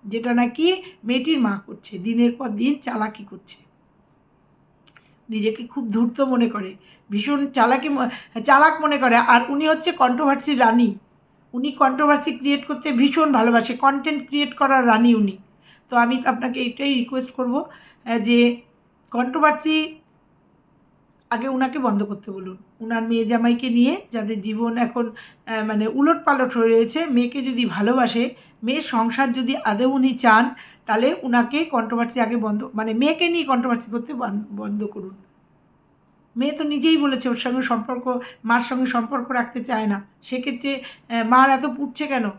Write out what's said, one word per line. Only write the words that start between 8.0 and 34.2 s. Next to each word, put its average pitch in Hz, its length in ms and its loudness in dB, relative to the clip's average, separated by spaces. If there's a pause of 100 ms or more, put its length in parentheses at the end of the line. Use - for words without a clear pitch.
চালাক 302 360 6
মনে 294 160 0
করে। 240 180 4
আর 240 340 6
উনি 285 180 0
হচ্ছে 311 240 0
কন্ট্রোভার্সি 277 640 0
রানী, 233 400 4 (580)
উনি 254 180 -4
কন্ট্রোভার্সি 285 600 2
ক্রিয়েট 277 340 -2
করতে 285 240 -6
ভীষণ 285 400 2
ভালোবাসে, 233 460 2
কন্টেন্ট 277 500 -2
ক্রিয়েট 285 300 -2
করার 262 300 2
রানী 233 280 6
উনি। 202 220 0 (520)
তো 240 80 0
আমি 240 200 2
তো - 120 -2
আপনাকে 247 300 -4
এইটাই 262 340 -2
রিকোয়েস্ট 254 380 -4
করবো, 254 380 -4 (360)
আহ, 233 140 -2
যে 240 420 4 (500)
কন্ট্রোভার্সি 302 880 0 (1300)
আগে 233 180 -4
উনাকে 262 320 -2
বন্ধ 214 240 0
করতে 208 280 -10
বলুন। 185 260 -12 (220)
উনার 226 240 -4
মেয়ে 226 220 0
জামাইকে 240 440 2
নিয়ে, 247 320 4 (100)
যাদের 214 300 -4
জীবন 226 360 -4
এখন, 240 340 -2 (340)
আহ, 220 200 -4
মানে 214 220 0
উলটপালট 277 680 2
হয়ে 226 120 4
রয়েছে, 233 360 2
মেয়েকে 247 360 0
যদি 247 240 -2
ভালোবাসে, 233 680 0 (280)
মেয়ের 262 180 -2
সংসার 240 520 0
যদি 262 240 -2
আদৌ 220 340 0
উনি 262 220 2
চান, 240 360 4 (360)
তাহলে 226 360 0
উনাকে 247 440 0
কন্ট্রোভার্সি 233 540 -2
আগে 226 160 0
বন্ধ, 214 380 -4
মানে 220 200 -4
মেয়েকে 320 360 2
নিয়ে 339 140 -2
কন্ট্রোভার্সি 247 480 -2
করতে 240 220 -8
বন-, 214 380 -6